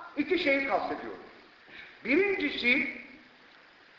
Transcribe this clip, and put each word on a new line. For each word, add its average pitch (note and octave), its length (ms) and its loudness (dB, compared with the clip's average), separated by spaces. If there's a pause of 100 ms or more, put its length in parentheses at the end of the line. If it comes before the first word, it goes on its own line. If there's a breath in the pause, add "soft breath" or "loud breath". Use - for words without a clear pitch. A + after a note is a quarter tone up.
(180)
iki E4 220 2
şeyi C#4 280 2
kastediyoruz. D3 520 -2 (840 loud breath)
Birincisi, C#4+ 960 2 (960)